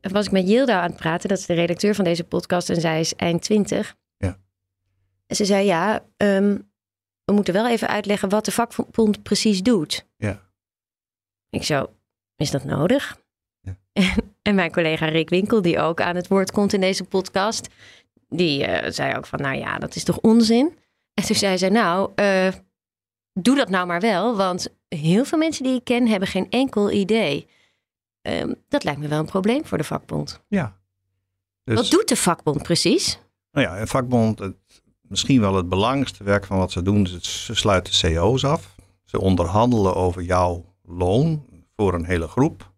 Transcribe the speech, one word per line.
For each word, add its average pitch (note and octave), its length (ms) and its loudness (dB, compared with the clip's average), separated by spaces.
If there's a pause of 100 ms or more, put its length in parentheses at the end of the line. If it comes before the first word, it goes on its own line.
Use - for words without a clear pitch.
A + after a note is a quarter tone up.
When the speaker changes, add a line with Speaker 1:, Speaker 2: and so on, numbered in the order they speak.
Speaker 1:
was G3 260 -2
ik G3 60 -4
met F#3+ 160 2
Yilda A3+ 320 4
aan F3 80 -2
het E3+ 80 -8
praten. E3+ 320 -4
Dat G3 100 0
is - 80 -8
de F3 80 0
redacteur F3 400 0
van G3 100 0
deze E3+ 200 0
podcast F3 460 -4
en E3+ 100 0
zij D#3+ 200 0
is E3 140 -4
eind E3+ 280 -2
twintig. G#3+ 540 -2 (200)
Speaker 2:
Ja. F#2 220 -4 (880)
Speaker 1:
En G#3 100 -8
ze G#3+ 80 0
zei, G3 220 2
"Ja, F#3+ 380 0 (120)
ehm, G3+ 400 2 (680)
we - 80 0
moeten G3+ 220 2
wel A3 140 2
even A#3 200 0
uitleggen G3+ 400 -2
wat G#3+ 160 0
de - 80 -2
vakbond - 680 0
precies G3+ 400 0
doet." G3 440 0 (100)
Speaker 2:
Ja. G2+ 240 -6 (1080)
Speaker 1:
Ik - 120 -4
zo, C#3+ 240 -2 (500)
"Is D3 140 -2
dat C3+ 140 -4
nodig?" F3 560 -2 (400)
Speaker 2:
Ja. F#2+ 160 -12 (160)
Speaker 1:
<laughs> - 0 -
En, F#3 220 2 (280)
en G3+ 120 0
mijn F3 180 0
collega D#3+ 340 0
Rick D#3+ 220 0
Winkel, G3 340 2
die E3+ 180 2
ook D#3+ 200 -2
aan F3 160 -2
het F3+ 120 -6
woord F#3+ 240 0
komt G3+ 200 2
in G3+ 80 0
deze F#3+ 240 -2
podcast, G3 640 -4 (600)
die, D3+ 360 0
eh, - 260 -2
zei C3+ 260 -4
ook C3 100 -8
van, C#3+ 140 -8
"Nou C#3 160 -4
ja, - 220 -6
dat D3 160 -10
is - 100 -8
toch - 140 -2
onzin?" A#3 600 4 (360)
En F#3 100 -4
toen G#3 120 -2
zei G3 200 0
ze, F#3 120 0
"Nou, G3 460 2
eh, F#3+ 340 2 (840)
doe A3+ 240 4
dat C4 120 2
nou F3+ 180 0
maar F3 140 -2
wel, G#3+ 360 2
want F#3 380 -2 (140)
heel E3+ 360 2
veel D#4+ 140 -2
mensen D#4 260 -2
die B3+ 100 0
ik B3 100 -4
ken B3 220 2
hebben G3 220 0
geen F#3 220 -2
enkel A#3 400 0
idee." G3 560 0 (760)
Ehm, - 300 -4 (160)
dat C#4+ 160 -2
lijkt C#3+ 160 -4
me D3 80 -8
wel D3+ 100 -2
een D#3 60 -2
probleem G#3 400 -2
voor - 140 -6
de D3+ 60 -4
vakbond. - 640 -8
Speaker 2:
Ja. D#3+ 280 -4 (880)
Dus A2+ 100 -2
Speaker 1:
Wat - 160 2
doet G4+ 180 4
de B3 80 2
vakbond D#3 460 0
precies? F#3 560 0 (340)
Speaker 2:
Nou - 140 2
ja, F2 140 -6
een A2+ 80 -6
vakbond, B2 500 2
het, G2 180 -8 (440)
misschien B2 400 2
wel G2 140 2
het F#2 140 0
belangrijkste A2+ 560 -2
werk G2+ 200 0
van G2 140 -2
wat F#2 140 0
ze F2+ 100 -4
doen, G2+ 220 2
is F2+ 60 -4
het, F2 140 -14
ze - 300 -8
sluiten G2 380 2
C E2 260 2
O's A#2+ 260 2
af. - 300 -2 (300)
Ze - 160 -4
onderhandelen F#2+ 760 2
over F#2 280 -2
jouw F2+ 600 -2
loon A2 640 0 (300)
voor F#2+ 180 0
een E2+ 100 -4
hele E2 240 -2
groep - 500 -2